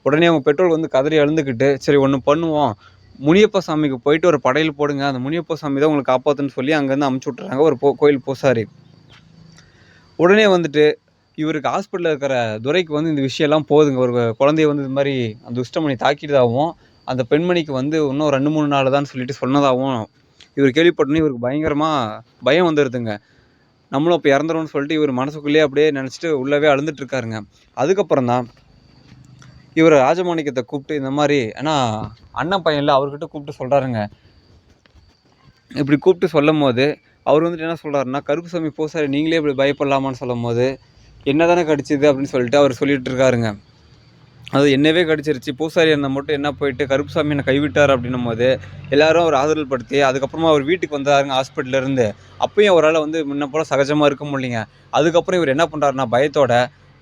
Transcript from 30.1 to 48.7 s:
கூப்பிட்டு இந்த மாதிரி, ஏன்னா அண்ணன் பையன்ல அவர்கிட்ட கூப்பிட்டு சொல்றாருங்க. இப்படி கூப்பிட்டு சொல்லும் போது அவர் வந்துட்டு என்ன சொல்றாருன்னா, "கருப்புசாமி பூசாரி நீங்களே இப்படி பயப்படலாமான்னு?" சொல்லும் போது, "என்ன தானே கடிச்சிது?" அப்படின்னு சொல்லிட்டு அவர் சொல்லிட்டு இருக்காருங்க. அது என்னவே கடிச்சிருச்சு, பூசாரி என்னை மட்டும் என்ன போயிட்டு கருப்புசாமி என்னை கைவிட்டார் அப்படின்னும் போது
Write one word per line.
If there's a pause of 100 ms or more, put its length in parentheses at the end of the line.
கூப்பிட்டு
இந்த
மாதிரி, (120)
ஏன்னா (580)
அண்ணன்
பையன்ல
அவர்கிட்ட
கூப்பிட்டு
சொல்றாருங்க. (1700)
இப்படி
கூப்பிட்டு
சொல்லும்
போது (400)
அவர்
வந்துட்டு
என்ன
சொல்றாருன்னா,
"கருப்புசாமி
பூசாரி
நீங்களே
இப்படி
பயப்படலாமான்னு?"
சொல்லும்
போது, (600)
"என்ன
தானே
கடிச்சிது?"
அப்படின்னு
சொல்லிட்டு
அவர்
சொல்லிட்டு
இருக்காருங்க. (960)
அது
என்னவே
கடிச்சிருச்சு,
பூசாரி
என்னை
மட்டும்
என்ன
போயிட்டு
கருப்புசாமி
என்னை
கைவிட்டார்
அப்படின்னும்
போது (440)